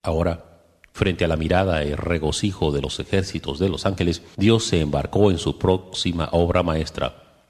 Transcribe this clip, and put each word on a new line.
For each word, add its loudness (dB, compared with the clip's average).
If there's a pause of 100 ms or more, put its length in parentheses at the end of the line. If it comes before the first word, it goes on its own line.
Ahora, -2 (300)
frente 0
a 0
la 2
mirada 2
y -2
regocijo -2
de -2
los -6
ejércitos -4
de 2
los -4
ángeles, -2 (140)
Dios 4
se 2
embarcó 2
en 0
su -4
próxima -2
obra 4
maestra -6